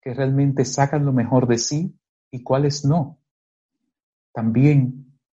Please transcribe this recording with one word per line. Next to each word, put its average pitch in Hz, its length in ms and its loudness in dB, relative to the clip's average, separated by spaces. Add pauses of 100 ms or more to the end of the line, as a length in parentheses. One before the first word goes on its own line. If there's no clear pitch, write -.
que 127 140 -10
realmente 135 500 0
sacan 139 400 -2
lo 139 80 0
mejor 123 360 2
de 117 100 2
sí 151 400 -6 (320)
y 123 120 -14
cuáles 139 420 -2
no. 151 340 0 (1160)
También, 123 840 2 (200)